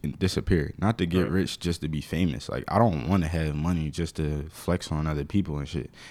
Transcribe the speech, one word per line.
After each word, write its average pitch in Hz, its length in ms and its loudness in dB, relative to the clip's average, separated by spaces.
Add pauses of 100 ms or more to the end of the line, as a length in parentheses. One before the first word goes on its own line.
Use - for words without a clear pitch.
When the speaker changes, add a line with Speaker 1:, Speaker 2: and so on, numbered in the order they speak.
Speaker 1:
and 71 160 -4
disappear, 80 580 2
not 110 220 2
to 90 80 2
get 90 160 4
Speaker 2:
Right. 69 80 -2
Speaker 1:
rich 90 280 0
just 85 220 -2
to 76 60 -2
be 76 140 -2
famous. 78 480 0
Like, 62 180 -4
I 80 100 2
don't 92 320 4
wanna 90 180 4
have 80 280 0
money 78 340 0
just 80 280 -4
to 76 340 -2
flex - 400 -2
on 78 160 0
other 73 180 -2
people 78 320 0
and 71 100 -4
shit. 73 220 -6 (200)